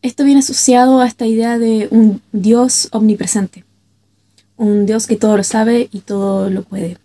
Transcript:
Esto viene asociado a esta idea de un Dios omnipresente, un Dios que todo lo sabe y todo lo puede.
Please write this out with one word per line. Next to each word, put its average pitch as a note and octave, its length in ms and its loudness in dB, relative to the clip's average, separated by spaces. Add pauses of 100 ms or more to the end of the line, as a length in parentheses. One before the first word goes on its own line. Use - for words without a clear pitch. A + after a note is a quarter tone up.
Esto C4 240 -4
viene C#4 160 4
asociado B3+ 600 2
a B3 60 2
esta A#3 200 -6
idea A3+ 320 -2
de A3 320 0
un G#3+ 320 2 (100)
Dios A3+ 600 0
omnipresente, G#3 720 -2 (880)
un G#3 300 0
Dios G#3+ 200 -2
que A3 100 0
todo G#3+ 200 2
lo G3 80 0
sabe A#3 480 0
y G3+ 60 -12
todo G3 500 -4
lo F#3+ 140 -4
puede. F#3 420 -10